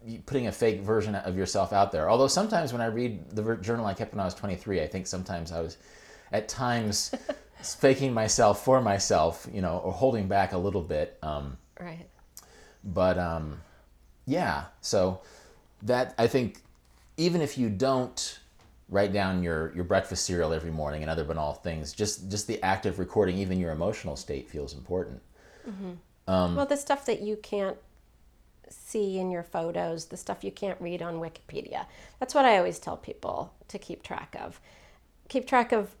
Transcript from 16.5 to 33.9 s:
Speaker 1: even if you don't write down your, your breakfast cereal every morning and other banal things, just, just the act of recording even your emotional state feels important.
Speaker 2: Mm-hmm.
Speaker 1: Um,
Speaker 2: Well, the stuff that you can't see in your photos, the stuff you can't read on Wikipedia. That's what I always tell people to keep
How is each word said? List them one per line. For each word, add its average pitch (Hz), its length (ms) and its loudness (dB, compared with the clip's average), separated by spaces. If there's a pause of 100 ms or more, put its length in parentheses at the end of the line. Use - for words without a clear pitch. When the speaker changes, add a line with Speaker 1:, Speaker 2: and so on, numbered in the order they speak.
Speaker 1:
even 170 240 4
if - 180 -2
you 117 100 2
don't 127 680 0 (500)
write 98 240 2
down 95 300 2
your, 80 320 0
your 90 80 -2
breakfast 95 420 0
cereal 85 280 2
every 80 180 -2
morning 76 320 -4
and 78 80 -2
other 80 120 0
banal 76 300 -2
things, 80 400 -6
just, 104 380 -4
just 101 160 -4
the 110 160 -4
act 95 240 0
of 87 120 0
recording 92 380 2
even 92 220 0
your 87 120 0
emotional 80 440 -2
state - 340 -8
feels 71 240 -8
important. 71 480 -6 (480)
Speaker 2:
Mm-hmm. 190 220 -10 (360)
Speaker 1:
Um, 90 280 4
Speaker 2:
Well, 277 100 0
the 285 120 0
stuff 285 280 -2
that 233 160 0
you 208 160 -4
can't 202 400 -4 (920)
see 196 480 -4
in 185 120 -2
your 175 140 -4
photos, 170 640 -4
the - 120 -14
stuff - 260 -8
you 196 80 -6
can't 190 300 -6
read 175 200 -6
on 170 140 -6
Wikipedia. - 720 -10 (340)
That's 262 140 -6
what 277 120 8
I 226 120 8
always 175 220 2
tell 160 180 -6
people - 560 -8 (140)
to - 100 -12
keep - 260 -12